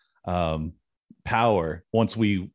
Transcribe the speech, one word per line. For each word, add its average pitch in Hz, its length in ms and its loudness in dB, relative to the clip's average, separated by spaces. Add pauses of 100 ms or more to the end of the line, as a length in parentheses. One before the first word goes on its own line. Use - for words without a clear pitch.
(260)
um, 82 480 -2 (500)
power 95 580 0 (100)
once 110 240 2
we 101 380 0